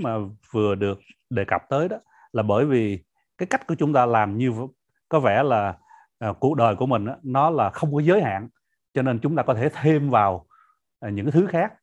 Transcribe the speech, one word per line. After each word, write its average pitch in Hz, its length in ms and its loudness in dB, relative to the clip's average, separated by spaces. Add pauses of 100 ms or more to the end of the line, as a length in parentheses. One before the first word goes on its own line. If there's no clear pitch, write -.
mà 117 140 -4 (360)
vừa 104 220 2
được 98 240 -2 (320)
đề 110 140 -2
cập 92 240 -2
tới 151 200 -2
đó 220 80 -8 (360)
là 117 100 -2
bởi 104 240 2
vì 110 380 0 (340)
cái 185 80 -6
cách 262 200 -4
của 170 80 -4
chúng 147 180 0
ta 127 140 4
làm 107 320 2
như 127 120 0
v-, 117 180 -6 (400)
có 160 120 2
vẻ 117 220 4
là, 104 320 0 (440)
ờ, 107 140 -4
cuộc 131 220 0
đời 117 220 2
của 127 100 -2
mình 113 200 0
á, 127 160 -8
nó 135 280 0
là 120 200 0
không 147 240 -4
có 147 60 0
giới 180 220 4
hạn, 107 260 -4 (460)
cho 135 80 0
nên 127 160 0
chúng 151 180 -2
ta 139 60 0
có 127 120 0
thể 120 180 0
thêm 147 380 0
vào, 101 360 2 (520)
ờ, 107 120 -10
những 101 160 -4
cái 143 60 -4
thứ 180 140 4
khác 180 260 -2 (100)